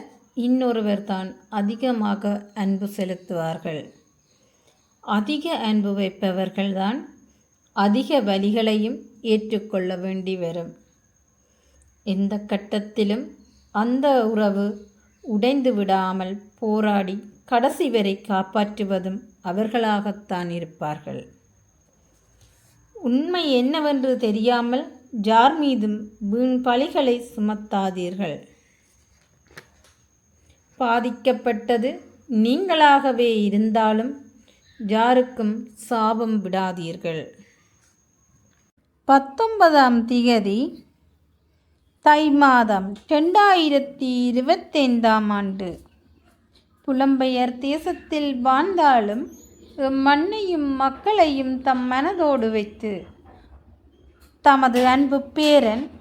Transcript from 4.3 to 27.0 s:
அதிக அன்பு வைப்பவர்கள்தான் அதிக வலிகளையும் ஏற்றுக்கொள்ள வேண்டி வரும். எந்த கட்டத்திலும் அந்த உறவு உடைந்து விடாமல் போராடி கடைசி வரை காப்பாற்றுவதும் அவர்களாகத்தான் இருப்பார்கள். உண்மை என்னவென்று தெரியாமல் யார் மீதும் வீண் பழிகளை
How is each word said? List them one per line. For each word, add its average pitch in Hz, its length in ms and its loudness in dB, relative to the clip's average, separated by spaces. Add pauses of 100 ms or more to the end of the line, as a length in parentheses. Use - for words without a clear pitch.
அதிக 285 560 -4
அன்பு 214 340 -2
வைப்பவர்கள்தான் 190 1040 -4 (760)
அதிக 240 460 2
வலிகளையும் 214 760 0 (240)
ஏற்றுக்கொள்ள 214 720 -2
வேண்டி 190 420 -6
வரும். 170 340 -6 (1300)
எந்த 196 280 -2 (120)
கட்டத்திலும் 208 800 -4 (500)
அந்த 247 320 0 (180)
உறவு 208 420 0 (560)
உடைந்து 254 500 0
விடாமல் 190 640 -2 (180)
போராடி 208 640 -2 (300)
கடைசி 254 440 0
வரை 208 320 0
காப்பாற்றுவதும் 196 1000 -4 (220)
அவர்களாகத்தான் 202 1080 -4
இருப்பார்கள். 151 720 -10 (1700)
உண்மை 330 480 -2 (100)
என்னவென்று 269 640 0
தெரியாமல் 240 680 0 (360)
யார் 226 360 4
மீதும் 214 420 -2 (240)
வீண் 247 380 0
பழிகளை 254 540 0 (100)